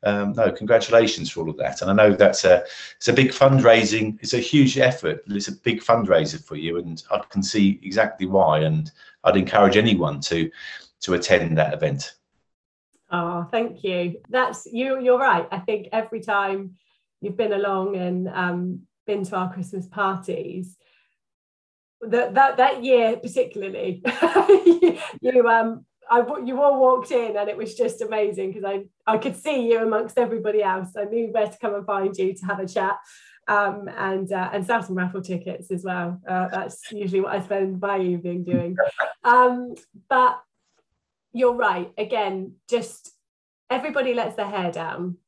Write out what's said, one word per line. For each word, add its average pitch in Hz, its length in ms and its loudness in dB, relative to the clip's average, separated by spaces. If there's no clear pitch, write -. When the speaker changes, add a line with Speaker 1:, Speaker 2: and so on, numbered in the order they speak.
Speaker 1:
um, 101 280 0
no, 113 180 2
congratulations 107 760 4
for - 100 -10
all 80 80 -4
of 76 80 -8
that. 69 240 -6
And 90 100 -2
I 98 40 4
know 104 200 8
that's 92 300 4
a, 90 180 8
it's - 100 -2
a - 40 4
big 131 180 4
fundraising, 113 880 4
it's 110 140 -8
a 123 40 2
huge 135 380 4
effort, 87 500 0
but 101 80 -8
it's 101 140 -4
a 98 80 -10
big 110 240 -4
fundraiser 90 640 2
for - 120 -12
you, 82 200 -6
and 85 340 -10
I - 100 -2
can 98 120 -2
see 98 400 0
exactly 101 440 -2
why, 90 340 4
and 78 300 -2
I'd 92 140 4
encourage 101 400 4
anyone 87 420 0
to, 82 300 -2
to 92 140 -2
attend 85 420 2
that 76 160 0
event. 76 440 -6
Speaker 2:
Oh, 175 400 -6
thank 233 320 -6
you. 175 460 -4
That's, 254 420 -4
you, 262 300 -4
you're 247 180 4
right. 226 320 0
I 190 80 -8
think 208 320 -6
every 220 300 -4
time 196 560 -4
you've 185 160 -8
been 208 160 0
along 196 420 -2
and, 180 320 -4
um, 180 520 -4
been 202 180 -4
to 190 120 -8
our 185 160 -4
Christmas 185 340 -10
parties, 185 880 -6
that, 233 320 -2
that, 269 240 4
that 262 260 2
year 240 320 4
particularly, 190 840 -6
<laughs> 339 1200 4
you, 247 260 4
um, 226 380 2
I, 240 120 4
you 254 160 -4
all 277 180 4
walked 254 340 4
in 233 260 0
and 208 100 -2
it 208 80 -6
was 220 180 -8
just - 280 -2
amazing, 202 500 -2
'cause 202 100 -12
I, 196 220 -6
I 220 100 2
could - 200 -4
see 254 340 -2
you 226 80 4
amongst 220 400 -2
everybody 214 440 0
else. 190 360 -2
I 208 60 -4
knew 226 240 -4
where 208 200 -2
to - 100 -16
come 214 160 -6
and 202 120 -8
find 196 280 -2
you 190 200 -2
to 185 120 -18
have 190 140 -6
a 185 80 -8
chat. 196 280 -2
Um, 202 480 -2
and, 190 340 -4
uh, 185 220 -4
and 196 140 -4
sell 233 160 0
some 185 140 -8
raffle 180 260 -4
tickets - 480 -10
as 180 120 -6
well. 180 460 -6
Uh, 185 200 -2
that's 190 440 -10
usually 196 280 -2
what 196 140 -2
I 190 80 -4
spend 190 380 -4
my 196 200 -2
evening 180 440 -4
doing. 175 320 -2
Um, 247 520 4
but 254 340 2
you're 240 220 2
right. 185 420 -2
Again, 196 600 -4
just - 440 -6
everybody 262 420 -2
lets 226 240 -4
their 202 120 -6
hair 185 220 -6
down. 175 460 -8